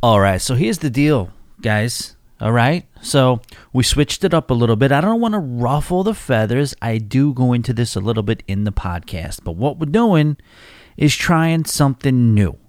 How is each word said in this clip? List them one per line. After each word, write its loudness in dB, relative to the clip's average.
All 6
right, 2
so -4
here's 0
the -2
deal, 0
guys. -4
All -2
right, 0
so 2
we 2
switched 0
it 2
up 0
a 2
little 2
bit. 2
I 2
don't 0
wanna -2
ruffle -2
the -2
feathers. 0
I -4
do 0
go 2
into -2
this -2
a -4
little -2
bit -2
in -4
the -2
podcast, -8
but -8
what -2
we're -4
doing 2
is 2
trying 0
something 2
new. 2